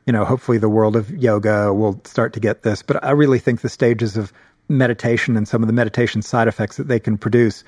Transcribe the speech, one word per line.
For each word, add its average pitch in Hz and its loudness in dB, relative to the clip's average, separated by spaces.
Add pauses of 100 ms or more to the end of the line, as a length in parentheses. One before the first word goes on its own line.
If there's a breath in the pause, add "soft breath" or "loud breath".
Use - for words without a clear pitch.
you 127 2
know, 104 0
hopefully 123 -2
the 107 2
world 107 2
of 110 -2
yoga 107 0
will 101 0
start - -4
to - -10
get - -2
this. 107 -2
But - -4
I 135 0
really 143 4
think 120 -2
the 120 -4
stages 113 0
of 104 -6 (380 soft breath)
meditation 120 0
and 104 0
some 113 0
of 110 0
the 110 0
meditation 117 0
side 117 0
effects - -4
that 139 -8
they 123 0
can 110 -2
produce, 113 0